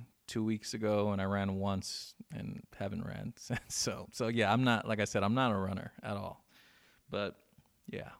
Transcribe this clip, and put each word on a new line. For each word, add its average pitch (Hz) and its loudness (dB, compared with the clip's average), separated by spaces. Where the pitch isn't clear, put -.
two 113 -2
weeks 110 -2
ago, 104 2
and 98 2
I 95 2
ran 98 2
once 95 -2
and 101 -8
haven't 104 -4
ran 104 -8
<laughs> - -18
since. - -4
So, - -4
so 117 0
yeah, 110 4
I'm 120 6
not, 117 4
like 110 0
I 104 4
said, 101 2
I'm 101 4
not 131 4
a 104 2
runner 95 -2
at 107 -4
all, 101 -8
but 98 -4
yeah, - -8